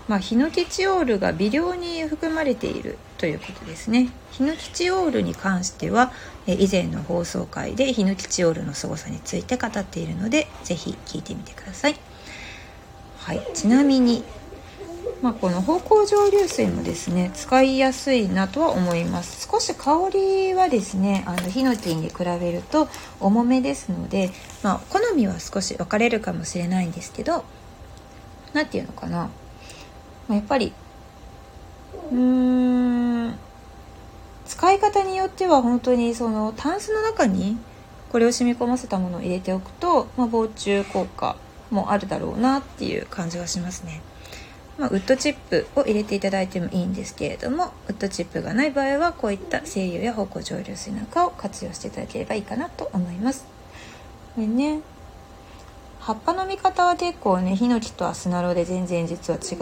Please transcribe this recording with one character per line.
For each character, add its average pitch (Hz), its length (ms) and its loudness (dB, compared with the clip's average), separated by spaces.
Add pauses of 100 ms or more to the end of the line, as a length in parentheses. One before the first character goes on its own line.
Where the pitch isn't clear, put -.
ま 214 80 2
あ、 - 20 0
ヒ 208 180 0
ノ 294 140 4
キ 349 140 2
チ 370 220 -2
オ 381 140 4
ー 311 40 2
ル 226 140 4
が 180 140 2
微 190 180 2
量 339 240 2
に 339 300 -4
含 311 300 -2
ま 311 100 0
れ 262 100 2
て - 120 -4
い - 160 -4
る - 140 -8 (220)
と 180 80 0
い 156 80 0
う - 60 -8
こ - 120 -12
と - 140 -14
で 160 100 -10
す - 140 -6
ね。 247 180 4 (220)
ヒ - 140 -2
ノ 311 120 2
キ - 140 -12
チ 349 200 0
オ 370 160 2
ー 302 40 2
ル 226 100 2
に 170 140 0
関 185 300 -2
し 185 60 -6
て - 200 -6
は、 240 220 4 (340)
え、 180 80 2
以 196 160 6
前 180 160 2
の 160 160 -4
放 170 240 -2
送 180 180 -4
回 - 300 -6
で 262 180 2
ヒ 214 120 2
ノ 190 120 2
キ - 100 -8
チ - 180 0
オ 165 60 6
ー 160 40 2
ル 165 100 -6
の 151 80 -6
凄 - 240 -6
さ - 140 -10
に 160 80 -6
つ - 180 -6
い 175 60 -2
て 254 160 -2
語 240 80 -2
っ 220 180 -4
て 190 160 -8
い 165 60 -6
る 165 100 -6
の 202 140 -2
で、 240 160 2 (160)
ぜ - 120 -6
ひ - 300 -6
聞 - 140 -10
い - 40 -8
て - 120 -10
み - 80 -10
て - 100 -16
く - 140 -18
だ 185 80 -12
さ 285 160 0
い。 302 60 -2 (1200)
は - 160 -6
い。 - 180 -6
ち - 160 0
な 262 160 8
み 269 160 8
に、 233 240 6 (1000)
ま 247 60 2
あ、 - 20 2
こ 190 160 0
の 180 140 2
芳 320 180 2
香 415 260 6
蒸 415 240 6
留 403 180 6
水 220 180 0
も 170 160 0
で 170 120 -2
す - 140 -6
ね、 180 240 2
使 - 300 4
い 262 160 6
や 262 160 4
す 269 180 0
い 220 160 4
な 190 180 2
と 226 140 -2
は 330 120 4
思 175 220 2
い 170 120 0
ま 175 160 -2
す。 - 280 -12
少 427 80 2
し - 160 -2
香 330 380 2
り 381 400 2
は 370 160 4
で 247 140 4
す 190 160 -4
ね、 196 280 2
あ 180 60 -2
の、 180 160 -4
ヒ 254 160 0
ノ 254 100 4
キ 185 200 -2
に 160 160 -2
比 - 140 -12
べ 175 280 0
る 175 80 -4
と 302 280 2 (320)
重 208 220 4
め 247 200 4
で 277 120 0
す - 140 -8
の 175 180 -4
で、 190 240 0 (320)
ま 196 100 2
あ、 - 80 -2 (100)
好 381 100 2 (140)
み 247 120 4
は 175 140 -2
少 - 220 -4
し - 140 -4
分 180 100 -4
か - 100 0
れ 233 140 4
る 220 100 0
か 180 140 -4
も 165 100 -6
し 175 140 -6
れ 170 100 -2
な 185 140 2
い 175 60 0
ん 165 40 -4
で 170 80 -12
す - 100 -12
け - 140 -10
ど、 320 180 0 (1080)
な 302 120 2
ん - 20 -2
て - 100 -6
い 185 60 -2
う - 40 -10
の - 60 -12
か - 140 -10
な。 170 240 -4 (960)
ま 226 40 0
あ、 - 20 4
や 208 80 2
っ - 20 -10
ぱ 277 140 2
り、 202 160 -2 (1400)
う - 20 2
ー 247 1120 4
ん、 233 60 -6 (1120)
使 - 280 4
い 392 40 6
方 415 260 4
に 381 120 -2
よ 381 80 2
っ 381 60 0
て 381 160 0
は 285 160 8
本 240 180 2
当 247 140 2
に 233 200 2
そ 233 140 -2
の 214 260 0
タ 311 220 -2
ン 415 60 -6
ス 427 100 -4
の 427 80 2
中 440 260 2
に 190 300 2 (560)
こ 240 60 2
れ 233 80 6
を 240 60 4
染 240 200 2
み 240 60 -4
込 240 80 0
ま 247 100 2
せ 254 120 -8
た 196 100 0
も 185 100 0
の 175 100 -6
を - 40 -8
入 180 80 -2
れ 185 100 -2
て 185 140 -2
お 190 40 0
く 185 140 -10
と、 339 340 2 (120)
ま 247 60 2
あ、 226 60 2
防 220 240 2
虫 202 300 0
効 190 220 -2
果 - 300 -4 (340)
も 196 220 0
あ 208 40 4
る 202 100 -4
だ - 120 -2
ろ - 180 -4
う - 20 -2
な 262 200 4
っ 269 40 -2
て - 220 -10
い - 160 -2
う - 60 -6
感 170 240 -6
じ 175 80 -6
が 175 80 -6
し 170 140 -4
ま 175 100 -6
す 185 140 -12
ね。 160 180 -12 (760)
ま 285 80 0
あ、 - 20 -2
ウ - 60 0
ッ 190 120 -2
ド 262 100 6
チ 285 140 0
ッ 254 60 -2 (140)
プ 170 160 2 (100)
を 285 60 6
入 214 120 2
れ 208 100 0
て 208 100 -4
い 196 60 -2
た 196 100 0
だ 190 120 0
い 185 60 -2
て 190 120 -4
も 170 120 -2
い 185 60 0
い 175 60 0
ん 190 100 -2
で - 100 -6
す - 100 -12
け - 160 -4
れ - 60 -8
ど - 140 -4
も、 339 220 -2 (160)
ウ 202 40 -4
ッ - 60 -10
ド 196 100 -2
チ 180 140 -6
ッ 170 40 -8
プ - 160 -6
が - 120 -4
な 262 100 4
い 294 80 0
場 277 100 0
合 277 160 2
は、 339 140 2
こ 233 160 -4
う 202 40 0
い 202 40 -2
っ - 20 -8
た - 260 -4
精 190 220 -4
油 175 160 -4
や 233 100 0
芳 208 140 -2
香 - 160 -8
蒸 190 200 -6
留 196 140 -10
水 208 160 -10
な 208 100 -6
ん 214 40 -6
か 349 200 2
を - 40 -2
活 - 340 -8
用 - 80 -8
し - 60 -14
て 208 100 -10
い - 20 -10
た - 100 -10
だ - 60 -8
け - 120 -8
れ - 60 -4
ば - 100 -4
い - 60 -2
い - 20 -4
か 233 140 -8
な 320 120 -4
と - 240 -8
思 180 180 -2
い 175 60 -8
ま 233 160 0
す。 - 140 -14 (880)
こ 233 60 -4
れ 220 80 0
ね、 285 320 2 (1200)
葉 226 120 -2
っ 214 40 -4 (100)
ぱ 339 80 2
の 381 100 -2
見 392 140 -4
方 370 260 2
は 349 120 6
結 349 240 -2
構 185 200 4
ね、 185 160 2
ヒ 240 120 2
ノ 233 120 4
キ - 120 -8
と 170 160 -2
ア 175 60 -4
ス - 140 -6
ナ 175 140 0
ロ 180 100 0
で 175 120 2
全 185 220 -2
然 170 200 0
実 170 260 -4
は 160 60 -4
違 - 240 -8